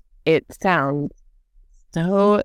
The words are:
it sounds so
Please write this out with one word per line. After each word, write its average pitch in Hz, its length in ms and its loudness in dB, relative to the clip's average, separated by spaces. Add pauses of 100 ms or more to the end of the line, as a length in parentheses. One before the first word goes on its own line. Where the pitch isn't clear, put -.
(260)
it 156 200 0 (160)
sounds 147 500 -2 (840)
so 196 520 2